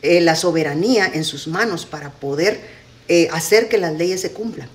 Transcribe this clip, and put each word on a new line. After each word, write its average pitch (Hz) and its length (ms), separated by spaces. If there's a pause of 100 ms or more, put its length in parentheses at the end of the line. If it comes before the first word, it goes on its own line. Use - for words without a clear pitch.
eh, 170 200
la 165 160
soberanía 170 680
en 156 200
sus 143 220
manos 190 380
para 147 260
poder, 147 500 (480)
eh, 170 240
hacer 214 340
que 226 100
las 170 160
leyes 180 280
se - 100
cumplan. 214 440